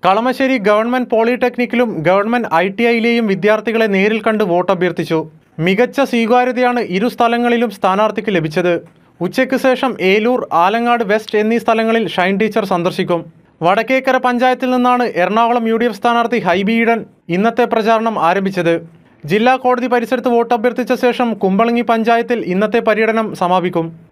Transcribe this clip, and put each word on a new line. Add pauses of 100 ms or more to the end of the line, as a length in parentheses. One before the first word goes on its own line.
കളമശ്ശേരി (100)
ഗവൺമെന്റ്
പോളിടെക്നിക്കിലും (180)
ഗവൺമെന്റ് (100)
ഐ (100)
ടി
ഐയിലെയും
വിദ്യാർത്ഥികളെ
നേരിൽ
കണ്ട്
വോട്ടഭ്യർത്ഥിച്ചു. (480)
മികച്ച (120)
സ്വീകാര്യതയാണ് (140)
ഇരു
സ്ഥലങ്ങളിലും
സ്ഥാനാർത്ഥിക്ക്
ലഭിച്ചത്. (500)
ഉച്ചയ്ക്ക്
ശേഷം (140)
ഏലൂർ, (180)
ആലങ്ങാട്
വെസ്റ്റ്
എന്നീ
സ്ഥലങ്ങളിൽ
ഷൈൻ
ടീച്ചർ
സന്ദർശിക്കും. (460)
വടക്കേക്കര (120)
പഞ്ചായത്തിൽ
നിന്നാണ് (200)
എറണാകുളം
യു
ഡി
എഫ്
സ്ഥാനാർത്ഥി
ഹൈബി
ഈഡൻ (380)
ഇന്നത്തെ
പ്രചാരണം (140)
ആരംഭിച്ചത്. (500)
ജില്ലാ
കോടതി
പരിസരത്ത്
വോട്ടഭ്യർത്ഥിച്ച (100)
ശേഷം (160)
കുമ്പളങ്ങി
പഞ്ചായത്തിൽ (140)
ഇന്നത്തെ
പര്യടനം (120)
സമാപിക്കും. (260)